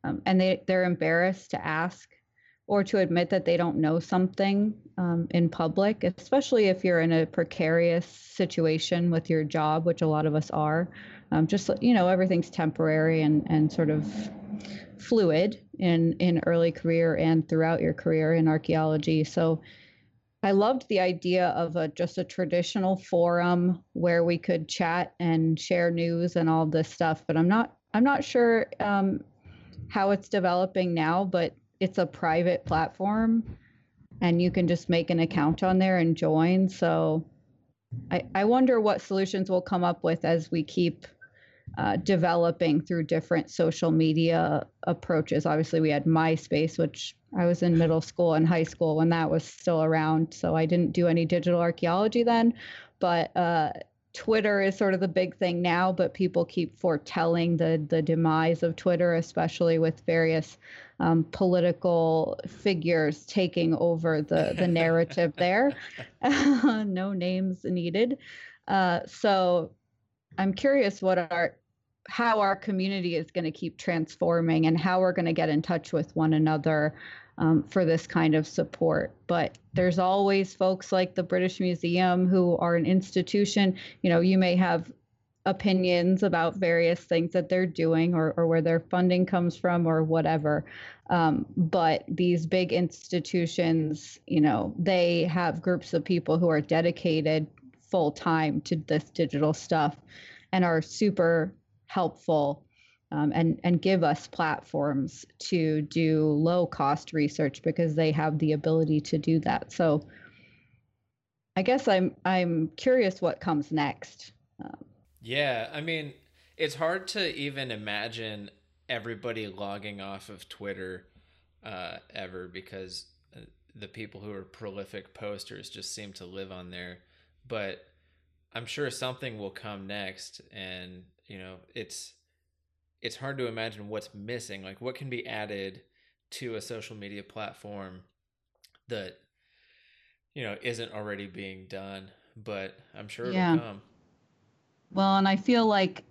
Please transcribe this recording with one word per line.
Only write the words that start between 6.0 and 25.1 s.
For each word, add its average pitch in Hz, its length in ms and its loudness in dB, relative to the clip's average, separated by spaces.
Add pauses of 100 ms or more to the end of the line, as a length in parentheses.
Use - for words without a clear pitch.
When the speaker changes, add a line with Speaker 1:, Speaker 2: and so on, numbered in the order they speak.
Speaker 1:
especially 240 640 0
if 185 160 0
you're 175 180 2
in 165 120 2
a 160 120 2
precarious 170 800 0
situation 170 1040 -2
with 165 200 0
your 160 140 2
job, 156 420 0
which 170 160 0
a 160 60 2
lot 151 180 2
of 151 100 0
us 156 160 0
are. 156 380 0 (420)
Um, 156 160 2
just, 196 220 -2 (120)
you 240 120 4
know, 185 140 4
everything's 185 420 2
temporary 156 720 2
and, 151 280 2
and 156 220 4
sort 156 180 0
of 151 160 0 (960)
fluid 196 600 0 (180)
in, 165 400 2
in 170 260 2
early 170 260 2
career 165 440 0
and 160 320 2
throughout 160 320 2
your 160 140 0
career 160 400 0
in 160 160 4
archaeology. 156 760 0
So 160 380 0 (840)
I 196 80 2
loved 220 380 2
the 202 100 2
idea 180 500 2
of 165 280 -2
a, 160 120 -2
just - 280 -4
a 185 60 -4
traditional 185 720 -2
forum 175 840 2 (120)
where 170 320 2
we 170 120 2
could 165 300 -2
chat 175 540 -2